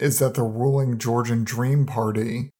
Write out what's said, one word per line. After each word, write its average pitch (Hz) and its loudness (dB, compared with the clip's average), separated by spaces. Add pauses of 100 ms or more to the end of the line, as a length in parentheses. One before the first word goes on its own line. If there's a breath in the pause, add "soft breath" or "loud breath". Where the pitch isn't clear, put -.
is 147 2
that 131 2
the 127 -2
ruling 123 0
Georgian 117 0
Dream 131 2
Party, 113 -2